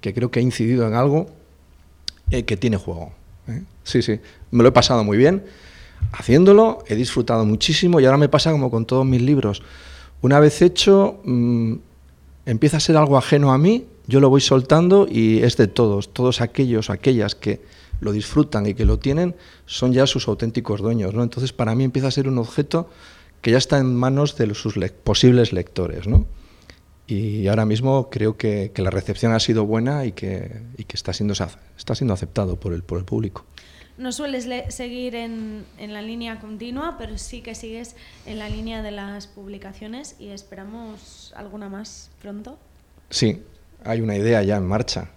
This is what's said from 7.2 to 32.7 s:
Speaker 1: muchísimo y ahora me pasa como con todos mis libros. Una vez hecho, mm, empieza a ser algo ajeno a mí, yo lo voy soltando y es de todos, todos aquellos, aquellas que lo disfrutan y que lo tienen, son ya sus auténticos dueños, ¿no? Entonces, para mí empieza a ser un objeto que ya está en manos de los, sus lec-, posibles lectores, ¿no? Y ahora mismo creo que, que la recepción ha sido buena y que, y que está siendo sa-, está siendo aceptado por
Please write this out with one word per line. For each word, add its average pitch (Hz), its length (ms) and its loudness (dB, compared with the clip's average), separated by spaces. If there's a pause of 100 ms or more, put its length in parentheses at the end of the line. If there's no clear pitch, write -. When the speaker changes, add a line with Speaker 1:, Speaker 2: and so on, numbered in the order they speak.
Speaker 1:
muchísimo 156 560 2
y 131 40 6
ahora 135 140 6
me 147 100 4
pasa 151 240 2
como 135 180 0
con 113 160 -2
todos 131 180 0
mis 131 180 2
libros. 123 400 0 (600)
Una 135 180 6
vez 151 220 6
hecho, 196 640 4
mm, 120 500 0 (720)
empieza 139 300 2
a 151 40 0
ser 160 160 4
algo 143 220 4
ajeno 143 340 4
a 139 60 4
mí, 208 280 2 (200)
yo 135 140 4
lo 139 100 8
voy 139 100 6
soltando 165 680 4
y 110 320 2
es 120 140 2
de 113 100 6
todos, 101 460 0
todos 123 280 0
aquellos, 117 500 -2
aquellas 107 440 0
que 101 260 -6 (400)
lo 104 120 -4
disfrutan 107 540 0
y 101 80 -2
que 110 100 -4
lo 113 140 4
tienen, 165 360 -2 (300)
son - 280 -2
ya 131 140 4
sus 127 220 -4
auténticos 110 520 -4
dueños, 104 340 -2
¿no? 117 80 -2
Entonces, 123 300 -4
para 113 220 -2
mí 127 80 0
empieza 131 260 -2
a - 40 -2
ser 135 160 -2
un 131 100 -2
objeto 147 500 -4 (520)
que 117 120 0
ya 123 60 6
está 139 200 0
en 127 160 0
manos 135 420 0
de 113 120 0
los, 104 120 -8
sus 107 160 -6
lec-, 95 160 -4
posibles 123 600 4
lectores, 85 560 -6
¿no? 147 180 4 (800)
Y 104 400 -4
ahora 110 180 2
mismo 123 460 0
creo 107 260 -2
que, 104 380 -4
que - 80 -4
la 95 80 0
recepción 101 420 -2
ha 113 60 2
sido 110 260 0
buena 120 400 -2
y 110 80 -6
que, 95 500 -10 (140)
y 110 80 -14
que - 120 -14
está - 160 -8
siendo 104 220 -4
sa-, 92 160 -6 (280)
está - 160 -6
siendo 123 180 -2
aceptado 92 460 -4
por 95 140 -6